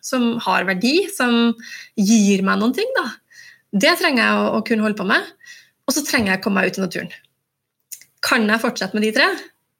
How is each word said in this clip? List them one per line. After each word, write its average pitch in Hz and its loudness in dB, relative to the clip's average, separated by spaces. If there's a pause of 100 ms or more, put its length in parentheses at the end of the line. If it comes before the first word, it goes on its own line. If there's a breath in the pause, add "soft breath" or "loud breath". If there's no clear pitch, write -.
som 240 0 (160)
har 185 0
verdi, 220 0 (200)
som 233 2 (400 loud breath)
gir 202 4
meg 196 2
noen 240 2
ting, 480 -2
da. 285 -2 (640 loud breath)
Det 277 2
trenger 269 2
jeg 208 2
å, 214 0 (100)
å 214 -4
kunne 220 0
holde 208 -2
på 196 -4
med. 330 0 (560 loud breath)
Og 254 0
så 294 -4
trenger 208 0
jeg 190 -2
å - -6
komme 196 0
meg 185 0
ut - -6
i 190 -2
naturen. - -8 (1120)
Kan 233 2
jeg 226 0
fortsette 214 -4
med 214 0
de 214 -2
tre? 339 2 (500)